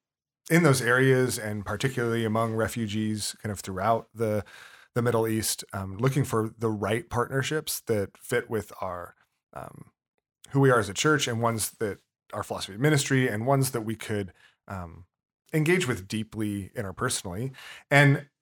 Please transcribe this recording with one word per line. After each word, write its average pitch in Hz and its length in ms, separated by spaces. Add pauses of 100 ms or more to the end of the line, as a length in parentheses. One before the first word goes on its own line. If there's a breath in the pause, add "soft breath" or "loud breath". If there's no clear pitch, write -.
(500)
in 170 140
those 131 180
areas, 127 560
and 107 280
particularly 117 600
among 110 300
refugees 110 880
kind 107 80
of 95 80
throughout 101 560
the, 107 280 (520 loud breath)
the 120 80
Middle 113 240
East, 110 360 (100)
um, 95 240
looking 131 260
for 113 340
the 113 140
right 107 380
partnerships 135 720
that 101 360
fit - 320
with 110 320
our, 90 320 (400)
um, - 380 (580)
who 139 100
we 135 120
are 120 80
as 101 100
a 98 60
church, 151 320
and 113 140
ones 113 380
that 101 200 (340)
our 104 100
philosophy 98 300
of 101 60
ministry, 135 480
and 110 180
ones 135 260
that 117 100
we 110 140
could, 101 380 (340 soft breath)
um, 87 380 (480)
engage 160 340
with 98 200
deeply 107 680
interpersonally, 110 760 (400 loud breath)
and 143 340 (160)